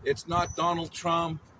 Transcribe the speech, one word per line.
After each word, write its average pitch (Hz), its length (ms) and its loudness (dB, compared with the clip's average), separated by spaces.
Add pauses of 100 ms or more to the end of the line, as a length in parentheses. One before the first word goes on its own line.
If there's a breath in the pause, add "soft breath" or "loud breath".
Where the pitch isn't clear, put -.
It's 139 240 -2
not 170 300 0
Donald 165 340 0
Trump. 170 480 0 (200)